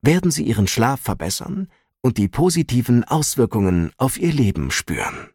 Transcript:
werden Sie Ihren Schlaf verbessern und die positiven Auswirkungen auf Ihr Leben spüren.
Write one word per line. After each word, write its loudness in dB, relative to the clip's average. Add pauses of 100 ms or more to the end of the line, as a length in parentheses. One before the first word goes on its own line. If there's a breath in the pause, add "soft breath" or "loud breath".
werden 2
Sie -2
Ihren 2
Schlaf 0
verbessern -6 (320)
und 0
die 2
positiven 2
Auswirkungen 0
auf -2
Ihr 0
Leben 0
spüren. -6